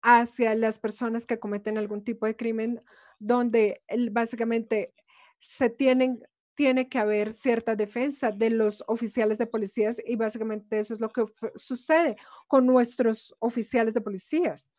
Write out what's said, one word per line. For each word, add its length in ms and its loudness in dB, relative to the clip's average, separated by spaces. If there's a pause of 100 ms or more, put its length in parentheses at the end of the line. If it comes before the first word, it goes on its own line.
hacia 520 4
las 260 0
personas 460 -4
que 140 -4
cometen 380 -6
algún 260 -6
tipo 220 -4
de 100 0
crimen, 460 -4 (380)
donde 680 2
el, 220 -2
básicamente 840 -2 (460)
se 300 -2
tienen, 540 2 (300)
tiene 340 2
que 120 -4
haber 340 0
cierta 420 0
defensa 560 -2
de 200 0
los 360 0
oficiales 500 0
de 100 0
policías 580 -2
y 100 -4
básicamente 640 -4
eso 140 -4
es 80 -6
lo 80 -4
que 180 0
fu-, 280 -10
sucede 600 0 (320)
con 180 6
nuestros 760 2
oficiales 540 0
de 80 0
policías. 760 -4